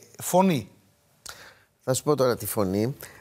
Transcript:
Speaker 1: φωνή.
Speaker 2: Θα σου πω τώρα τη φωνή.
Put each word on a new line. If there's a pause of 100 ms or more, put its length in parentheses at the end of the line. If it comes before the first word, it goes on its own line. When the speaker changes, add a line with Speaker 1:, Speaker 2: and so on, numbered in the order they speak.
(220)
Speaker 1:
φωνή. (1120)
Speaker 2:
Θα
σου
πω
τώρα
τη
φωνή. (260)